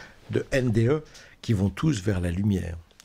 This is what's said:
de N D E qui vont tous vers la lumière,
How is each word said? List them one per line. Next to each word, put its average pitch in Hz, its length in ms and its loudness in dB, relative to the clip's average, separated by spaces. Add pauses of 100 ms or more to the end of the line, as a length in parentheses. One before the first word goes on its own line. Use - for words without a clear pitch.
(300)
de - 220 -2
N 127 180 0
D 113 160 4
E 151 180 2 (380)
qui 117 120 0
vont 98 160 2
tous 139 320 0
vers 92 180 0
la 87 100 0
lumière, 87 480 -2 (260)